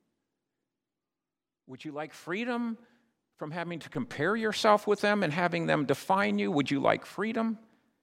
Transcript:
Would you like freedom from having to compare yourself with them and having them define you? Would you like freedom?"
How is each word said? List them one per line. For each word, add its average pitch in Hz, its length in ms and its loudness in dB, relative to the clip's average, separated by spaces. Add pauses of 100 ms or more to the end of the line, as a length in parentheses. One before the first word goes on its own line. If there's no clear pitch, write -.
(1700)
Would 131 180 -18
you 156 80 -10
like 151 220 -8
freedom 233 640 -4 (580)
from 151 140 -8
having 170 300 -6
to - 100 -16
compare 151 460 -2
yourself 214 500 4
with 208 160 2
them 208 200 2
and 151 120 0
having 175 320 0
them 151 180 2
define 202 540 0
you? 202 120 0
Would 143 200 0
you 139 100 0
like 110 240 2
freedom?" 220 540 -4 (440)